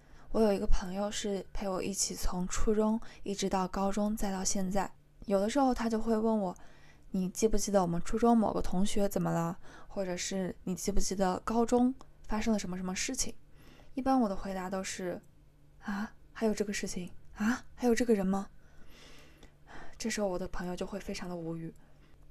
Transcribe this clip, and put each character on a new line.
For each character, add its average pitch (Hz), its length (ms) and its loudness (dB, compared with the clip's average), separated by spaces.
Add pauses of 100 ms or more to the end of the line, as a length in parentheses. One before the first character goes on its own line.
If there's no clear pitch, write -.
(320)
我 214 80 2
有 214 120 6
一 196 80 0
个 208 40 -2
朋 185 300 8
友 202 160 -2
是 202 420 -4
陪 - 160 -4
我 185 140 -2
一 196 100 -4
起 - 220 -4
从 180 320 0
初 - 260 4
中 214 280 2 (240)
一 196 100 -4
直 190 140 -2
到 185 180 0
高 196 240 -2
中， 208 260 0
再 202 140 0
到 190 140 -4
现 190 260 0
在， 190 180 0 (380)
有 196 140 4
的 208 100 2
时 285 80 0
候 262 160 4
他 233 160 0
就 220 80 0
会 226 180 2
问 220 220 2
我 185 180 -2 (540)
，“你 185 200 -2
记 - 180 2
不 214 100 6
记 196 140 2
得 196 100 6
我 175 60 2
们 170 160 0
初 - 120 2
中 233 220 6
某 214 140 2
个 180 100 -2
同 185 240 4
学 202 220 4
怎 - 120 0
么 165 120 0
了？” 170 260 -2 (300)
或 202 160 -6
者 180 120 -4
是 185 460 -4
“你 185 100 -4
记 185 200 -2
不 196 80 8
记 - 160 0
得 185 240 0
高 233 260 0
中 247 260 2 (360)
发 214 120 0
生 226 120 0
了 208 80 2
什 196 100 -6
么 180 60 -6
什 185 100 -6
么 185 80 -4
事 - 180 -4
情？” - 220 -4 (600)
一 269 60 -4
般 262 200 4
我 226 80 2
的 190 80 -4
回 190 180 -4
答 185 160 -6
都 190 140 -2
是 185 360 -6 (640)
，“啊， 202 300 -6 (200)
还 - 140 -2
有 208 80 2
这 208 100 -2
个 202 80 -4
事 202 140 -4
情？ 180 240 -6 (240)
啊， 226 300 0 (100)
还 247 140 0
有 233 40 6
这 226 120 2
个 233 100 4
人 196 100 2
吗？” 196 220 0 (1500)
这 - 100 -4
时 214 120 -2
候 202 80 2
我 180 100 -2
的 185 80 -4
朋 180 220 -4
友 180 80 -4
就 190 100 -4
会 190 140 -8
非 202 120 -8
常 185 160 -8
的 180 60 -6
无 165 220 -6
语。 165 180 -10 (560)